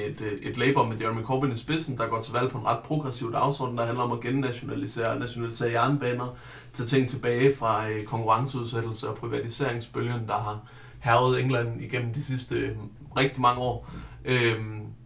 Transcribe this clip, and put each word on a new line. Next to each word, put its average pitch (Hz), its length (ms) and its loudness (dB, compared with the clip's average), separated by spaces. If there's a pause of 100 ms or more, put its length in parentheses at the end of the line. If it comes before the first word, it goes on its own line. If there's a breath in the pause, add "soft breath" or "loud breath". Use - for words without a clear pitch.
et, 107 160 -6
øh, 107 120 -4
et 104 240 -6
Labour 123 300 4
med 113 140 -2
Jeremy 110 220 0
Corbyn 131 300 2
i 113 40 -4
spidsen, 151 420 -2
der 113 100 0
går 110 120 0
til 113 120 -8
valg 127 180 2
på 127 80 -6
en 107 80 -4
ret 120 180 2
progressiv 127 480 -2
dagsorden, 120 460 0
der 117 60 2
handler 120 200 0
om 120 80 0
at 117 80 -2
gennationalisere 117 920 -2
og 117 80 -2
nationalisere 117 540 -2
jernbaner, 123 640 2 (360 loud breath)
tage 117 140 -4
ting 131 220 4
tilbage 123 480 4
fra, 110 340 2
øh, 107 140 -2
konkurrenceudsættelse 113 1040 0
og 110 80 -4
privatiseringsbølgen, 117 1080 -2
der 104 80 -2
har 107 260 -2 (400 loud breath)
hærget 127 400 6
England 117 420 0
igennem 120 300 -4
de 143 120 -4
sidste, 127 320 -4
øh, - 140 0 (460)
rigtig 135 240 2
mange 123 220 4
år. 120 280 -2 (340 loud breath)
Øhm, 113 560 2 (260)